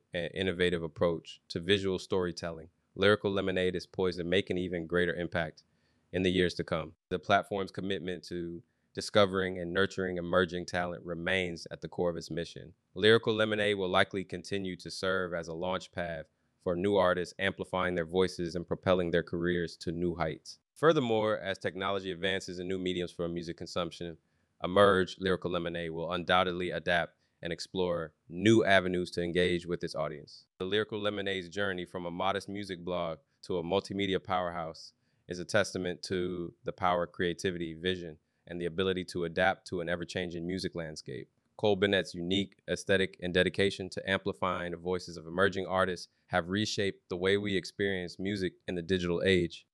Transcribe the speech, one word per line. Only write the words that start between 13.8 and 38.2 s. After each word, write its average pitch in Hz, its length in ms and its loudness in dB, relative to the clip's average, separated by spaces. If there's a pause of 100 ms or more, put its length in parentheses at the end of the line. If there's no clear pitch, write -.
likely 95 360 2
continue 92 520 -6
to 82 140 -12
serve 92 440 -2
as 82 140 -6
a 82 60 -8
launch 90 380 -4
pad 82 320 -6 (400)
for 90 100 0
new 101 220 2
artists, 90 420 4
amplifying 92 560 -2
their 85 100 0
voices 87 500 0
and 85 120 -4
propelling 87 440 2
their 85 120 4
careers 87 540 -2
to - 160 -6
new 85 220 -2
heights. 80 440 -6 (160)
Furthermore, 117 640 4
as 95 200 -6
technology 95 520 -4
advances 92 480 -4
and 90 100 -6
new 95 100 -2
mediums 90 340 -2
for 85 160 -4
music 85 280 -6
consumption 85 600 -6 (460)
emerge, 95 560 6
Lyrical 90 340 0
Lemonade 85 400 -4
will 82 200 -6
undoubtedly 90 580 2
adapt 82 440 -2 (280)
and 85 100 -6
explore 85 600 -4 (160)
new 98 360 6
avenues 92 480 4
to 87 100 -2
engage 87 440 2
with 85 180 -4
its 82 100 -6
audience. 73 500 -8 (140)
The 92 80 -6
Lyrical 104 340 -2
Lemonade's 98 480 -4
journey 92 380 -4
from 90 180 -8
a 87 60 -6
modest 95 380 -2
music 95 360 -8
blog 85 340 -4 (260)
to 92 140 -4
a 82 40 -2
multimedia 98 600 0
powerhouse 85 680 -4 (360)
is 87 100 -8
a 87 60 -8
testament 90 600 -2
to 90 480 -4 (120)
the 85 80 -6
power 92 320 2
of - 80 -6
creativity, 87 600 -2
vision, 85 440 -4 (280)